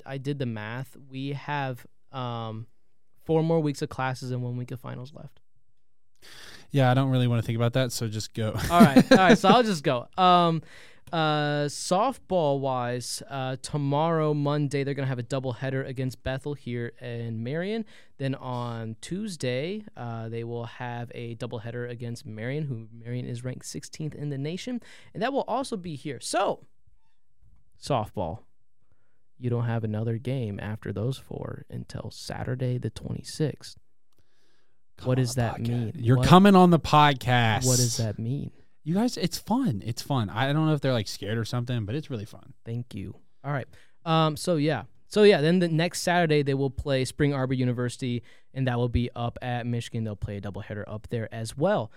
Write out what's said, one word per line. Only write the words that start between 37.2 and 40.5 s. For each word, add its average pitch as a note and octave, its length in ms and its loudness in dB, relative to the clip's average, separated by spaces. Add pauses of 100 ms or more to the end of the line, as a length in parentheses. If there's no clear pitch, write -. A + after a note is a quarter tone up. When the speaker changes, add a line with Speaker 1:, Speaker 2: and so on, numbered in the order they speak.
Speaker 1:
What B2+ 120 4
does A#2+ 180 0
that A2 220 -2
mean? A#2+ 320 -4 (340)
Speaker 2:
You D#3 100 -2
guys, A#3 220 0
it's - 220 -2
fun. G3+ 460 0
It's - 180 -6
fun. A#2+ 280 0
I C3 220 0